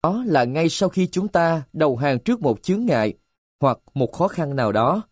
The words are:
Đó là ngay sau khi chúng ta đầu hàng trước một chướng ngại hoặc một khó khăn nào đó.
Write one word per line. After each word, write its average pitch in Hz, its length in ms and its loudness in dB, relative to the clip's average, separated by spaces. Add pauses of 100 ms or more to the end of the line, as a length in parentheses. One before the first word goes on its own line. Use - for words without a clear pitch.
Đó 214 240 -2
là 143 180 2
ngay 151 240 0
sau 185 200 0
khi 185 180 0
chúng 190 220 -4
ta 165 340 0 (100)
đầu 151 240 0
hàng 135 220 0
trước 226 220 -2
một 123 220 0
chướng 208 240 0
ngại 110 280 0 (460)
hoặc 131 180 0 (160)
một 127 180 0
khó 185 160 0
khăn 143 280 -4
nào 110 160 0
đó. 135 400 2